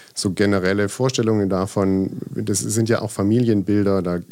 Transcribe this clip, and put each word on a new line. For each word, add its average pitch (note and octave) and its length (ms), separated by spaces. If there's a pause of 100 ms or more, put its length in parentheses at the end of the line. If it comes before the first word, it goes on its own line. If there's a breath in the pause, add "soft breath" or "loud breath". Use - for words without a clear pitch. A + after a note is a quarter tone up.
(140 loud breath)
so - 160
generelle G2+ 580
Vorstellungen A2+ 600
davon, F#2+ 720 (140)
das G#2+ 260
sind A2+ 280
ja A2+ 140
auch G#2+ 80
Familienbilder, G#2 920
da F2+ 160 (140)